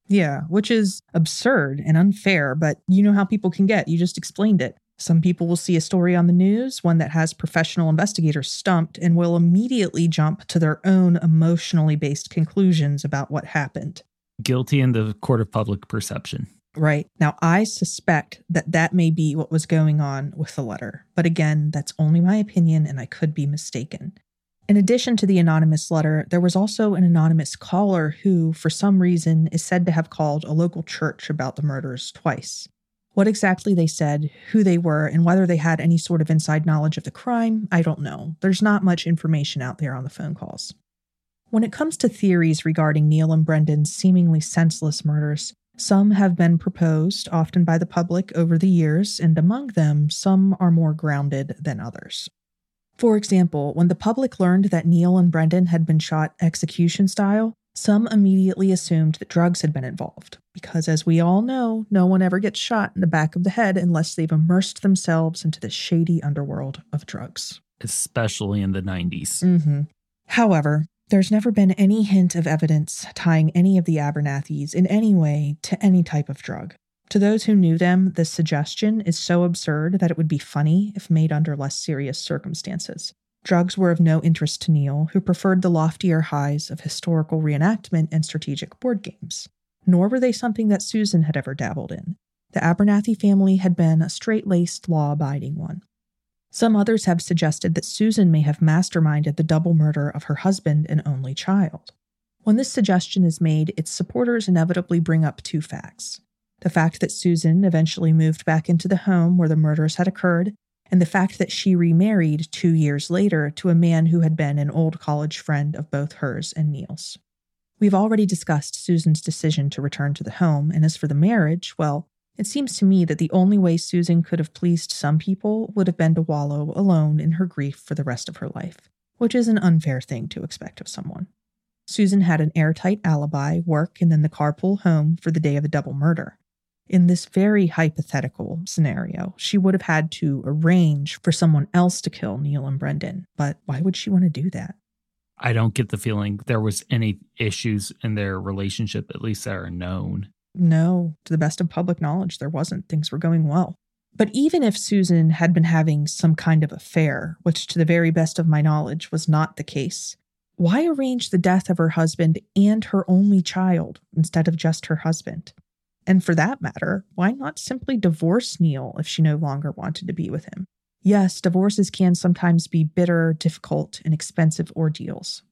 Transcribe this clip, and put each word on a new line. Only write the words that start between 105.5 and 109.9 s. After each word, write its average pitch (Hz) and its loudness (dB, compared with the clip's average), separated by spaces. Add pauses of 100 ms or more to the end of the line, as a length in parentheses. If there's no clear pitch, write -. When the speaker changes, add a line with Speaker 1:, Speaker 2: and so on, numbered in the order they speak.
Speaker 1:
facts. - -14 (400)
The 175 -2
fact 165 0
that 180 -4
Susan 170 2
eventually 160 2
moved 160 2
back 160 0
into 170 0
the 190 0
home 180 2
where 170 2
the 156 0
murders 156 0